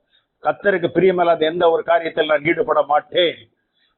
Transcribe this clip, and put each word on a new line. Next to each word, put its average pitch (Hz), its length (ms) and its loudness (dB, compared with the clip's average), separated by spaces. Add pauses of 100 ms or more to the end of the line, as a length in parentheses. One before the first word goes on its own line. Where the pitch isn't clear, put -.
(440)
"கர்த்தருக்கு 170 500 -2
பிரியமில்லாத 175 460 2
எந்த 165 300 2
ஒரு 160 160 0
காரியத்தில் 165 400 0
நான் 151 180 -2
ஈடுபட 156 380 0
மாட்டேன், 147 540 0 (600)